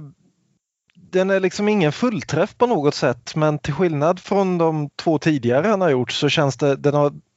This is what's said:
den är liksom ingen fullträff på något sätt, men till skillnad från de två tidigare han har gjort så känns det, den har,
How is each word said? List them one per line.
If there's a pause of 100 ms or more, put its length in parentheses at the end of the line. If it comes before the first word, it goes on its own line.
(960)
den
är
liksom
ingen
fullträff
på
något
sätt,
men
till
skillnad
från
de
två
tidigare
han
har
gjort
så
känns
det,
den
har, (240)